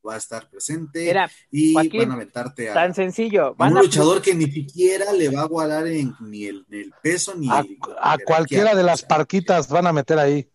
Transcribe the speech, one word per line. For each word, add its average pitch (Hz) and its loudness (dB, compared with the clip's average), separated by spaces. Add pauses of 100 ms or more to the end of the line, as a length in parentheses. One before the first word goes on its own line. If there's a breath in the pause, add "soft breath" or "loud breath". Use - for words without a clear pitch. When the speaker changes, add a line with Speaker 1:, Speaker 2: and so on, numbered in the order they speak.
Speaker 1:
va 110 -10
a - -10
estar 113 -14
presente", 160 -10
Speaker 2:
Mira, 175 0 (220 loud breath)
Speaker 1:
y 156 4
Speaker 2:
Joaquín, 160 2
Speaker 1:
van 233 2
a - -6
aventarte 120 -10
a, - -8
Speaker 2:
tan 175 2
sencillo, 196 0
Speaker 1:
a 123 -6
Speaker 2:
van 160 2
Speaker 1:
un 165 4
Speaker 2:
a 196 8
Speaker 1:
luchador 156 4
que 190 2
ni 160 0
siquiera 185 0
le 170 2
va 139 -2
a - 0
igualar 156 -2
en, 147 -4
ni 104 -12
el, 101 -12
ni 101 -12
el 98 -14
peso, 175 -4
ni 151 -6
Speaker 3:
A, 131 2
Speaker 1:
el - -10 (220)
Speaker 3:
a 151 0
cualquiera 180 2
de 190 2
las 170 2
Speaker 1:
jerarquía. - -20
O - -20
sea, - - (100)
Speaker 3:
parquitas 175 0
van 175 2
a 170 2
meter 156 2
ahí. 143 2